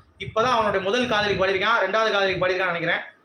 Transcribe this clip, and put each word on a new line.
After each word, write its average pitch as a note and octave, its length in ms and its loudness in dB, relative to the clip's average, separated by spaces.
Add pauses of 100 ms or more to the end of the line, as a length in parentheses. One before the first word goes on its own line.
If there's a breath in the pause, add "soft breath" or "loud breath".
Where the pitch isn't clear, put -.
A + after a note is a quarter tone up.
(200 loud breath)
இப்பதான் A#3 360 0
அவனுடைய G3 340 0
முதல் A#3+ 180 0
காதலிக்கு G3+ 380 0
பாடியிருக்கான், G3 400 0
ரெண்டாவது G#3+ 260 2
காதலிக்கு F#3+ 340 0
பாடியிருக்கான்னு F#3 280 0
நினைக்கிறேன் E3+ 260 -2 (260)